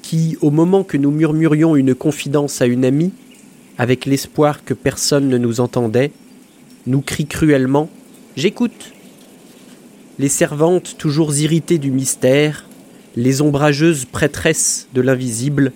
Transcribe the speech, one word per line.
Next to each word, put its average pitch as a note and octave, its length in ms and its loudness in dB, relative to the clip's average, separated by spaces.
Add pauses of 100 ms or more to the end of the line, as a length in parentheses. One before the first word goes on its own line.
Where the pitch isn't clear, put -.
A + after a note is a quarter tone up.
qui, D#3+ 400 -2
au D3+ 100 2
moment F3+ 320 4
que E3+ 140 -4
nous C#3+ 140 2
murmurions D#3 640 2
une C3+ 180 4
confidence D3 680 -2
à B2+ 40 4
une B2 180 2
amie, D3 300 2 (640)
avec B2 280 0
l'espoir C#3+ 600 -2
que C3 80 -4
personne C#3 560 0
ne B2+ 80 2
nous A#2+ 240 0
entendait, A#2+ 500 0 (760)
nous C3 140 0
crient - 280 -6
cruellement : « C#3+ 640 2 (460)
J'écoute ! » G#3+ 560 -4 (1300)
Les C#3 80 0
servantes, D#3+ 680 -4
toujours D3+ 360 -2
irritées D#3 440 0
du C#3 140 -4
mystère, C3+ 760 0 (480)
les C3 260 0
ombrageuses D3 640 2
prêtresses - 880 -4
de B2+ 60 0
l'invisible B2+ 760 0